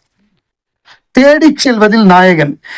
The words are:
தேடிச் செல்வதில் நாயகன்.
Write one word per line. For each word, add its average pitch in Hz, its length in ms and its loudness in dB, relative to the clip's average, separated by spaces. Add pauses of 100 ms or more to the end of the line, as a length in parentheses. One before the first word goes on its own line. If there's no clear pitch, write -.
(1160)
தேடிச் 302 420 2
செல்வதில் 220 480 -2
நாயகன். 180 540 0 (180)